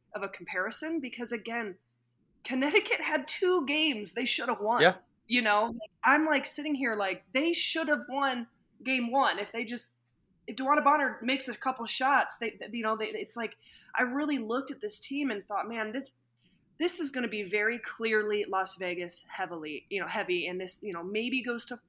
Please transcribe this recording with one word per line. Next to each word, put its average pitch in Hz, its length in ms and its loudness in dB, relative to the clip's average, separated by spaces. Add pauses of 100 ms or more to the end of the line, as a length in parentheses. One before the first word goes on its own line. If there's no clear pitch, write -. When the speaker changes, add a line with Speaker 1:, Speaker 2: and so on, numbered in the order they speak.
(140)
Speaker 1:
of 202 80 -6
a 196 60 -6
comparison 226 720 -4
because, 233 320 -8
again, 220 440 -6 (680)
Connecticut 302 560 2
had 302 260 -2
two 359 400 4
games 277 460 0
they 254 120 -2
should 247 240 0
have 220 120 -2
won. 220 200 2
Speaker 2:
Yeah. 170 140 10 (320)
Speaker 1:
You 240 160 4
know, 208 220 6
like, 233 260 -6 (140)
I'm, 294 200 8
like, 294 220 2
sitting 294 280 -2
here 247 200 0
like, 196 380 -2
they 311 200 2
should 320 360 0
have 269 200 2
won 262 380 0 (380)
game 247 260 0
one 233 280 4
if 202 120 -6
they 233 140 -6
just, 233 260 -4 (560)
if 202 100 -8
DeWanna 277 260 4
Bonner 285 380 4
makes 269 280 0
a 226 60 -4
couple 254 300 -4
shots, 254 540 2
they, 226 120 -2
th-, - 220 -12
you 233 100 -4
know, 220 140 2
they, 214 120 -4
it's - 280 -6
like, 233 200 -6 (380)
I 240 80 2
really 277 360 0
looked 233 320 -4
at - 100 -12
this 208 180 -6
team 277 320 -4
and 208 160 -6
thought, 202 220 -4
"Man, 220 240 -4
this, 269 200 -8 (680)
this 349 220 0
is 285 100 -2
gonna 240 180 -4
be 208 140 -4
very 214 360 0
clearly 214 680 0
Las 190 280 -2
Vegas 180 520 -6
heavily, 165 600 -8
you 196 100 -2
know, 165 60 -4
heavy, 180 400 -2
and 180 120 -4
this, 185 240 -4
you 196 120 -6
know, 170 100 -6
maybe 233 380 -2
goes 233 240 -4
to 240 120 -8 (100)